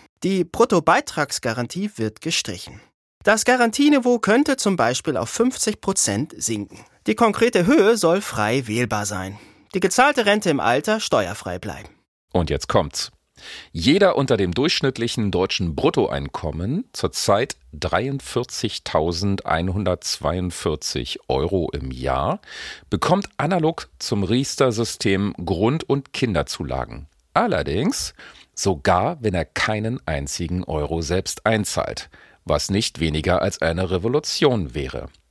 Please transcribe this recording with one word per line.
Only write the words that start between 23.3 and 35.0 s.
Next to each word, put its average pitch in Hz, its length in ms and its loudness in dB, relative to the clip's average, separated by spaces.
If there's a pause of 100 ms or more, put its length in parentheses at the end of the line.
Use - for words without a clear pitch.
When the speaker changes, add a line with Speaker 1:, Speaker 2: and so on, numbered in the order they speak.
Speaker 2:
analog 165 520 -2 (100)
zum 104 240 -2
Riester-System 110 1120 0 (100)
Grund- 101 460 0
und 139 240 -4
Kinderzulagen. 69 960 -4 (260)
Allerdings 156 800 0 (400)
sogar, 95 680 2
wenn 107 120 0
er 85 120 0
keinen 110 600 -4
einzigen 80 580 -4
Euro 78 380 -2
selbst 87 440 -2
einzahlt, - 640 -2 (360)
was - 240 0
nicht 98 300 0
weniger 78 420 2
als - 200 -2
eine 82 280 0
Revolution 113 840 0
wäre. 65 320 -6 (240)